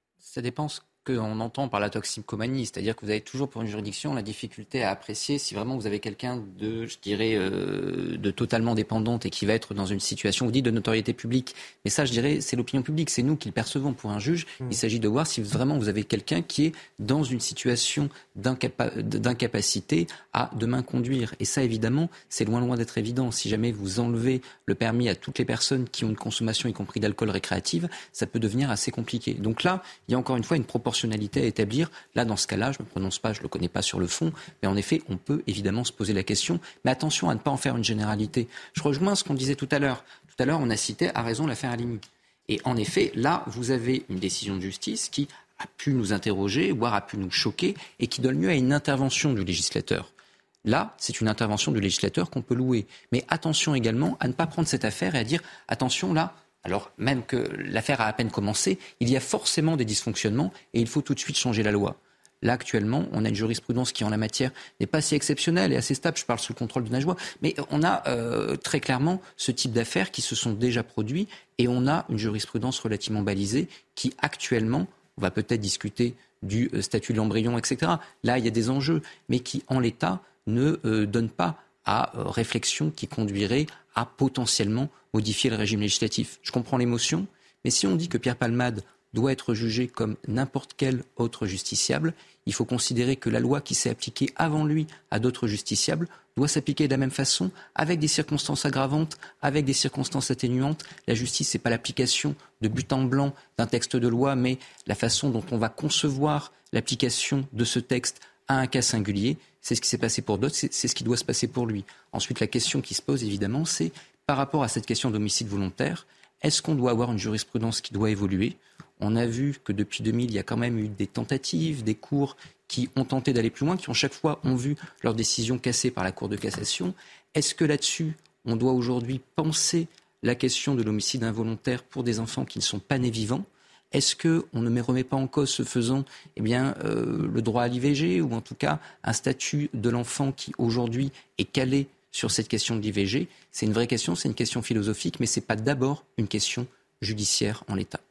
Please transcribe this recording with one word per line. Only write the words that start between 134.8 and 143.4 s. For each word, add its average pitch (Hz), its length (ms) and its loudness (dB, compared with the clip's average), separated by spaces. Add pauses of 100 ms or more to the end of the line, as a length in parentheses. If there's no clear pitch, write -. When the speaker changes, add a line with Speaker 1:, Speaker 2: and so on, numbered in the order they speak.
Speaker 1:
remet 127 240 2
pas 135 120 -2
en 135 100 0
cause, 139 240 0
ce - 120 -2
faisant, 127 420 0 (320)
eh - 40 -6
bien, 123 340 2 (100)
euh, 110 480 0
le 113 100 0
droit 113 200 2
à 120 60 2
l'I 123 100 -2
V 143 160 2
G, 170 280 2
ou 135 100 0
en 113 80 -2
tout - 160 -14
cas 147 240 0 (240)
un 113 80 2
statut 135 640 -2
de 117 160 0
l'enfant 120 420 -2
qui - 240 -10
aujourd'hui 120 560 0 (260)
est 98 60 0
calé 135 440 2 (220)
sur - 200 -2
cette 110 180 0
question 113 260 0
de 110 60 0
l'I 104 100 -2
V 101 160 2
G. 131 220 -2 (240)